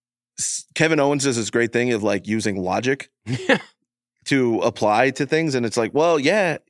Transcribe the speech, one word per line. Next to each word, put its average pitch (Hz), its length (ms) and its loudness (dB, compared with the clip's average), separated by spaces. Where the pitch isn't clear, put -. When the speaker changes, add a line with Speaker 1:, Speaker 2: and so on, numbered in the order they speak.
Speaker 1:
s-, - 260 -8
Kevin 156 240 2
Owens 143 240 2
does 131 140 0
this 110 120 -4
great 117 240 2
thing 120 200 2
of, 104 100 -2
like, 101 240 -2
using 104 340 -2
logic 113 480 -2
Speaker 2:
<laughs> - 1000 -6
Speaker 1:
to 123 340 0
apply 110 520 2
to 139 140 -4
things, 156 300 0
and 120 100 0
it's 110 120 -4
like, 113 160 -2
well, 160 260 2
yeah, 170 380 0